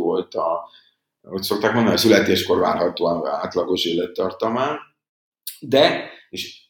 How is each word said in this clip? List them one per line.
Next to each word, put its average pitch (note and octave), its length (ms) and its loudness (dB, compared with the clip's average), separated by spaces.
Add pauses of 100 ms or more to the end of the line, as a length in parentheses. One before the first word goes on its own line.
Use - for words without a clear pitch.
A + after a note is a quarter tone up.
volt F#2 320 -2
a, E2 360 -4 (520)
hogy F#2+ 200 -8
szokták G#2 320 0
mondani, A2+ 200 4
a - 40 2
születéskor G2 600 4
várható F2 680 0
átlagos F2 580 -2
élettartamán, F#2+ 920 -2 (840)
de, C#3+ 500 2 (200)
és - 400 -12